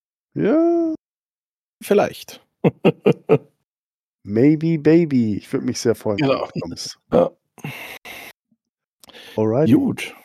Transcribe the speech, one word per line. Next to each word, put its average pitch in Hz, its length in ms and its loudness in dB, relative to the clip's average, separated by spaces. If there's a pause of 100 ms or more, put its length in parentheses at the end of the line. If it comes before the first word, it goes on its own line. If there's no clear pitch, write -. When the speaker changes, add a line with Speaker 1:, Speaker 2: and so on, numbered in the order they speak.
(360)
Speaker 1:
Ja. 330 580 0 (880)
Speaker 2:
Vielleicht. - 640 -2 (180)
<laughs> - 880 0 (720)
Speaker 1:
Maybe, 151 540 2
baby. 143 600 2
Ich - 140 -14
würd 135 120 -4
mich 123 160 -6
sehr 110 160 0
freuen, 104 240 -4
wenn 139 100 0
Speaker 3:
Genau. - 240 0
Speaker 1:
du 170 80 -8
kommst. - 380 -12 (120)
Speaker 2:
Ja. - 200 2 (2000)
Speaker 1:
Alrighty. 113 380 2
Speaker 2:
Gut. - 520 0